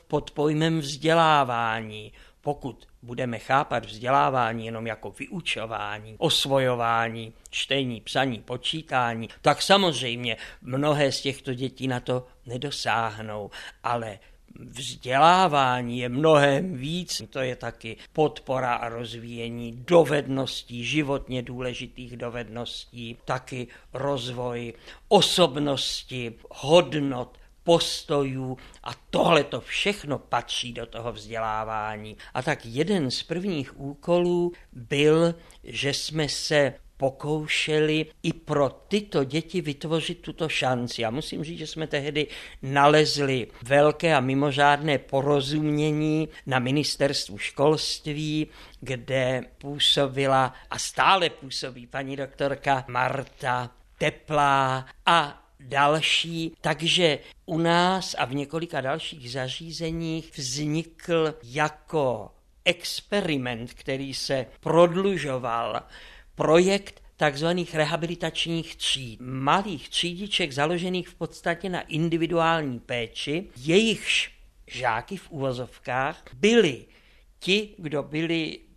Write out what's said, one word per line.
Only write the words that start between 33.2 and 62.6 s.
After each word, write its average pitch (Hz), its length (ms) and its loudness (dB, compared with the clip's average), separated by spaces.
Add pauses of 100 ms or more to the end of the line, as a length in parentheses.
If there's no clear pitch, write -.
prvních 170 560 -6
úkolů 175 720 0 (200)
byl, 151 640 2 (280)
že - 300 -4
jsme 156 360 -4
se 143 440 2 (240)
pokoušeli 151 1080 0 (180)
i 165 100 0
pro 143 360 0
tyto 196 540 -2
děti 160 380 -4
vytvořit 156 580 -4
tuto 156 300 -6
šanci. 123 520 0
Já 110 80 0
musím 151 340 -6
říct, 147 160 -10
že 156 80 -10
jsme 156 200 -6
tehdy 147 400 -2 (340)
nalezli 139 840 4 (160)
velké 151 520 4
a 139 40 6
mimořádné 143 800 4
porozumění 151 1300 0 (160)
na 131 140 0
ministerstvu 135 800 -2
školství, 151 1120 0 (340)
kde 127 640 -2 (140)
působila 135 960 2 (160)
a 127 100 -6
stále 170 500 2
působí 127 580 -10
paní 135 280 -8
doktorka 135 720 -2
Marta 127 840 -4 (260)
Teplá 139 880 2 (200)
a 160 420 4 (120)
další. 151 1000 2
Takže 160 580 2 (260)
u - 120 -4
nás 175 600 2
a 151 80 0
v 123 100 -4
několika 151 460 -4
dalších 135 500 -6
zařízeních 160 1080 -6
vznikl 151 1080 -2
jako 131 880 -4 (340)